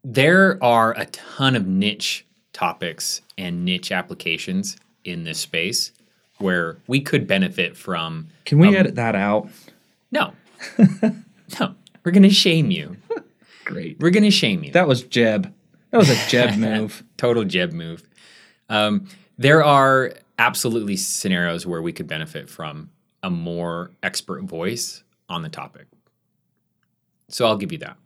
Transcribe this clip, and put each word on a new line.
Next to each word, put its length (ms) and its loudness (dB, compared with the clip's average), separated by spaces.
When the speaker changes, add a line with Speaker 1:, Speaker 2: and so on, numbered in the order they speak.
Speaker 1:
there 580 4
are 360 4
a 80 -6
ton 500 -2
of 120 -2
niche 580 -2
topics 680 -6
and 260 -6
niche 280 -4
applications 840 -6
in 200 -10
this 140 -10
space 520 -6
where 380 -2
we 140 0
could 260 -2
benefit 500 -2
from, 500 -8
Speaker 2:
Can 120 2
we 120 8
Speaker 1:
um, 60 4
Speaker 2:
edit 200 0
that 200 -2
out? 320 0
Speaker 1:
No. 220 -2
Speaker 2:
<laughs> 20 -2
Speaker 1:
No. 160 -4
We're 80 -2
gonna 200 10
shame 400 2
you. 260 -6
Speaker 2:
Great. 360 -10
Speaker 1:
We're 100 2
gonna 220 6
shame 320 2
you. 80 -12
Speaker 2:
That 160 2
was 160 2
Jeb. 500 0
That 60 2
was 120 8
a 60 4
Jeb 260 2
Speaker 1:
<laughs> 20 0
Speaker 2:
move. 460 -4
Speaker 1:
Total 260 0
Jeb 300 -2
move. 340 -12
Um, 380 0
there 260 6
are 500 4
absolutely 580 0
scenarios 720 -4
where 160 -6
we 100 -4
could 140 -12
benefit 420 -10
from 400 -14
a 80 -8
more 640 -6
expert 440 -8
voice 580 -8
on 120 -8
the 80 -12
topic. 380 -18
So 180 -2
I'll 100 2
give 140 -8
you 80 -10
that. 260 -16